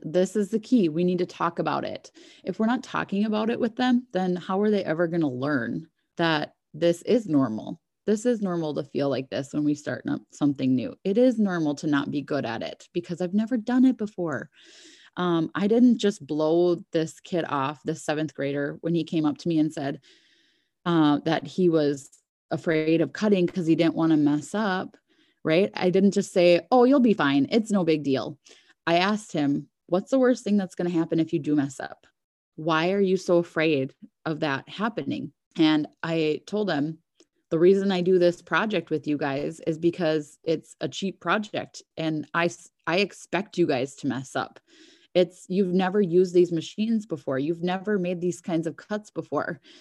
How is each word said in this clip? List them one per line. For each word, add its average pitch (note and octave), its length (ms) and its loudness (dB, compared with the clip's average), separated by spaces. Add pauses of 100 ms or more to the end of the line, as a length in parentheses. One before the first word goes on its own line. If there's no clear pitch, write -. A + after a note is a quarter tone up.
this F3+ 320 0
is G#3 160 -2
the - 80 0
key. G#3+ 300 2
We D#3+ 160 0
need F3+ 140 0
to F3+ 80 -2
talk E3+ 320 -4
about C#3+ 260 -2
it. G2 260 -12 (320)
If - 160 -6
we're A3 80 0
not A#3+ 160 -2
talking G3 420 -4
about G#3+ 240 -2
it A#3+ 100 -4
with A3 180 -4
them, B3+ 360 0
then F#3 240 0
how F#3+ 240 -4
are G#3+ 100 2
they G3+ 140 0
ever D#3+ 220 0
gonna D#3+ 240 0
learn B2+ 560 -4 (300)
that D#3+ 380 0 (180)
this E3+ 300 0
is G#3+ 260 0
normal? C3 520 -2 (260)
This G#3+ 180 0
is A#3+ 160 0
normal E3+ 340 -2
to D3+ 80 -2
feel C#3 260 -4
like C3 200 -2
this C3+ 240 -6
when D3+ 120 -2
we D3 100 0
start - 300 -8
no-, - 140 -4 (120)
something C3+ 440 0
new. A#2 200 -4 (100)
It G3 120 0
is B3 220 4
normal E3+ 360 0
to D#3+ 120 -6
not C#3+ 240 0
be C#3+ 100 -4
good C3+ 240 -4
at A2+ 180 -6
it - 300 -12
because F3 280 -8
I've F3+ 140 -4
never A3+ 220 -2
done B3 280 2
it B3+ 120 2
before. E3+ 520 -6 (680)
Um, E3+ 380 0
I G3+ 120 0
didn't A#3 320 6
just G3+ 280 -2
blow E3+ 560 2 (100)
this D#3+ 280 -2
kid F3 280 -4
off, C#3+ 360 -4
this D#3+ 200 -6
seventh D3+ 300 -4
grader, C#3+ 460 -4
when E3 140 0
he D#3+ 100 0
came D#3 200 0
up D3 140 0
to F3 100 -4
me D#3+ 100 2
and D3+ 140 0
said, D3 280 -6 (840)
uh, D#3 400 4
that D#3+ 220 -2
he F3+ 220 2
was D3 400 0 (420)
afraid D#3+ 500 2
of C#3 120 -2
cutting G3 340 2
'cause E3+ 200 -4
he E3 80 4
didn't E3 200 2
wanna E3 220 4
mess D3 380 0
up, G3 420 -4 (460)
right? E3+ 320 2
I F#3 160 0
didn't F#3+ 220 4
just G3 200 -2
say, F3 380 6
"Oh, B3 140 6
you'll C#4 160 4
be A3+ 120 4
fine. C#3 380 2
It's G#3+ 200 0
no G3 140 2
big D#3 180 2
deal." C3+ 360 -2 (480)
I E3+ 100 4
asked G3+ 360 0
him, C#3+ 360 0 (180)
"What's F3+ 240 -2
the C4+ 80 2
worst B3 240 2
thing G#3 140 2
that's F#3+ 180 -4
gonna F3 160 -2
happen E3 280 0
if D#3+ 140 0
you E3 60 0
do D3 160 -2
mess C#3 240 -2
up? - 280 -14 (500)
Why D#3+ 360 0
are G3+ 80 2
you F#3 160 2
so F3+ 220 2
afraid D#3 540 0 (320)
of D#3 160 -4
that C#3 280 -4
happening?" D#3+ 640 -6 (240)
And D#3 300 4 (160)
I D#3+ 440 -2
told G#3 240 -2
him, D3+ 280 -4 (520)
"The D#3+ 80 0
reason G3 320 4
I F3+ 100 0
do F#3 180 4
this F3 220 2
project F3 500 -2
with D3+ 160 -4
you D3 100 0
guys D3 500 -4
is D#3+ 120 -2
because E3 640 -2
it's - 380 -4
a D#3 80 -4
cheap F#3 320 -8
project G#3 600 -4 (140)
and D#3 380 -4
I E3+ 120 2
s-, - 240 -12 (160)
I E3+ 120 2
expect - 600 -4
you E3+ 80 2
guys C3+ 300 -2
to D3 100 -8
mess C3 280 -6
up. - 240 -8 (560)
It's, F3+ 340 0
you've F#3 240 -2
never F#3 280 0
used F3+ 340 2
these F3 180 4
machines G#3+ 540 -4
before. C#3 320 -4
You've E3 240 -4
never F#3+ 360 -2
made F3+ 220 -4
these F3 200 -4
kinds E3 260 -4
of C#3+ 100 -6
cuts - 340 -10
before. D#3+ 500 -6 (200)